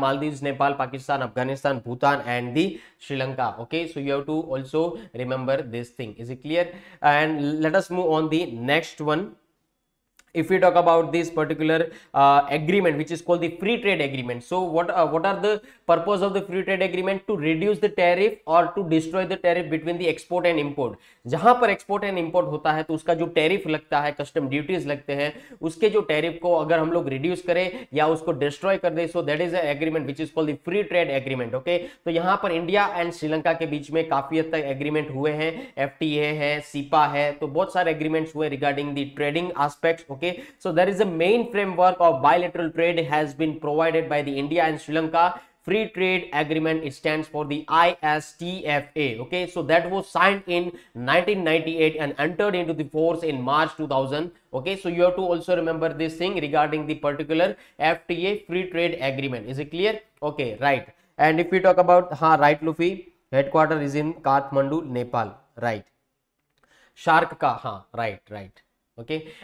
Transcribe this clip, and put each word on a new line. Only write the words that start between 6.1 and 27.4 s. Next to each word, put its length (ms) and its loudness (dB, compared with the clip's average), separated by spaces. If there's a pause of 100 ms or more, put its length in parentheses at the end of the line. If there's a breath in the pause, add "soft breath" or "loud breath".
Is 120 -14
it 140 -12
clear? 260 0 (320 loud breath)
And 600 2
let 140 2
us 260 0
move 180 2
on 100 0
the 160 0 (300)
next 400 -4
one. 180 -4 (1000)
If 140 -2
we 100 2
talk 160 6
about 380 6
this 220 0
particular, 400 0 (380 loud breath)
uh, 360 8
agreement, 480 2
which 180 -4
is 60 -8
called 180 2
the 100 -2 (100)
free 220 0
trade 200 0
agreement. 420 -4
So 200 -4
what, 260 0
uh, 180 2
what 180 0
are 180 0
the 180 0 (260 loud breath)
purpose 400 4
of 60 -2
the 80 0
free 220 -4
trade 180 0
agreement? 460 -2
To 100 -2
reduce 420 0
the 80 2
tariff 460 2 (120)
or 280 4
to 160 -4
destroy 360 0
the 120 -4
tariff 320 2
between 280 -4
the 160 0
export 360 0
and 140 2
import. 340 -4 (280 soft breath)
जहां 360 4
पर 120 4
export 340 -4
and 160 -2
import 280 0
होता 200 -2
है 120 0
तो 100 -4
उसका 280 0
जो 40 0 (120)
टैरिफ 300 2
लगता 340 -2
है, 180 -2
कस्टम 300 -4
ड्यूटीज 380 -2
लगते 260 -6
हैं, 180 -2 (300 loud breath)
उसके 280 0
जो 200 2
टैरिफ 320 0
को 140 2
अगर 240 2
हम 120 0
लोग 180 0
रिड्यूस 380 -2